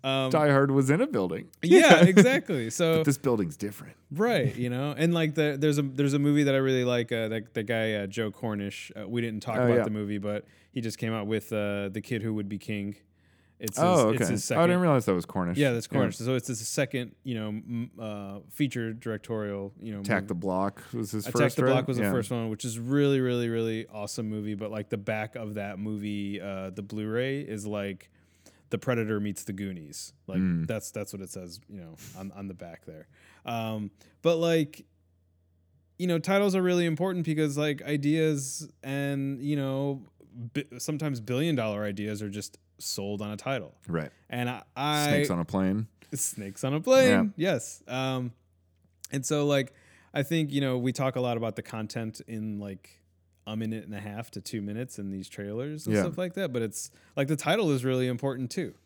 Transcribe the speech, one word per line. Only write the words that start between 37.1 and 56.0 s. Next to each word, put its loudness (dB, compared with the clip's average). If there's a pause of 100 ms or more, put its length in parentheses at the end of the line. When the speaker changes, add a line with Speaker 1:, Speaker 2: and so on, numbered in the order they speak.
Speaker 1:
because, 0
like, 0
ideas 0 (140)
and, -4
you -2
know, -2 (500)
bi-, -4 (120)
sometimes -4
billion 0
dollar -2
ideas -4
are -6
just -10 (220)
sold -6
on -6
a -8
title. -6 (120)
Speaker 2:
Right. -2 (200)
Speaker 1:
And -2
I, -8 (120)
I 2
Speaker 2:
Snakes 2
on 0
a 0
Plane. 0 (260)
Speaker 1:
Snakes -6
on -2
a -2
Plane. 6 (280)
Speaker 2:
Yeah. 0
Speaker 1:
Yes. -6
Um, -4 (800)
and -4
so, 0
like, 2 (400)
I 0
think, 0
you 0
know, 2
we 0
talk 0
a 0
lot 0
about -2
the -8
content -8
in, -8
like, -12 (500)
a -6
minute -4
and -12
a -8
half -10
to -12
two -6
minutes -8
in -6
these -8
trailers -8
and 2
Speaker 2:
Yeah. 4